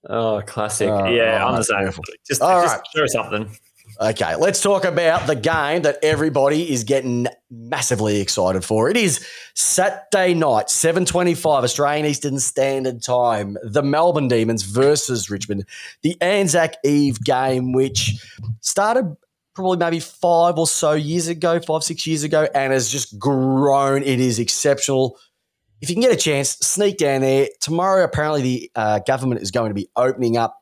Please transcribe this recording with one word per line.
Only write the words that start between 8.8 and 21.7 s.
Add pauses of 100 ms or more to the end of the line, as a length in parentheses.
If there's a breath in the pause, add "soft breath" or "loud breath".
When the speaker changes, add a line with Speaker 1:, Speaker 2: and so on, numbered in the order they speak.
Speaker 2:
It
is (300 loud breath)
Saturday
night,
seven
twenty-five
Australian
Eastern
Standard
Time,
the
Melbourne
Demons
versus
Richmond. (360 loud breath)
The
Anzac
Eve
game,
which (360 loud breath)
started (400)
probably
maybe
five
or
so
years
ago,
five,